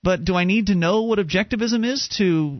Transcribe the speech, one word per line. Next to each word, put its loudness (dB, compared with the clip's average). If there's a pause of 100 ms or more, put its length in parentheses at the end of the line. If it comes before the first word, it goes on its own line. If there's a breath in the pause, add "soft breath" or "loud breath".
But 0
do 2
I 2
need 0
to 2
know 2
what 0
objectivism -2
is -4 (120)
to, 2 (120)